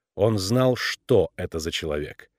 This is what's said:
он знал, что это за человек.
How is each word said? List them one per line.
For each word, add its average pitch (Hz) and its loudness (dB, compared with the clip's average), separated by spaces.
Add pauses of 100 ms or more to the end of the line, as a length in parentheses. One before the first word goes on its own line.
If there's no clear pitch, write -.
(160)
он 110 2
знал, 123 2
что - 0
это 87 -8
за 80 -4
человек. 76 -6